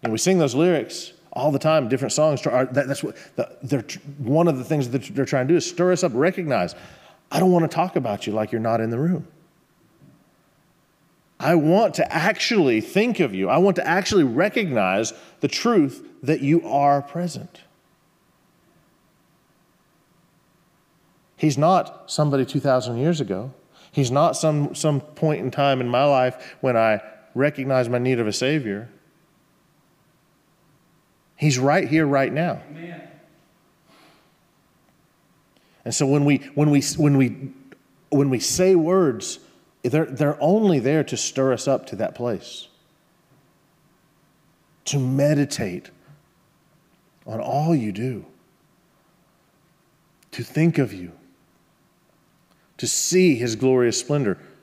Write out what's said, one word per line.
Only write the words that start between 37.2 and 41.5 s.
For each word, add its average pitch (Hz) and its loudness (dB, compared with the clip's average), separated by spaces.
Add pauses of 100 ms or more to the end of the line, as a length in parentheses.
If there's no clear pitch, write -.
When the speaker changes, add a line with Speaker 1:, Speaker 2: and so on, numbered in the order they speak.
Speaker 1:
when 143 2
we 127 0
say 185 2
words, 160 2 (420)
they're, 147 0
they're 143 -2
only 185 4
there 143 2
to - -6
stir 135 0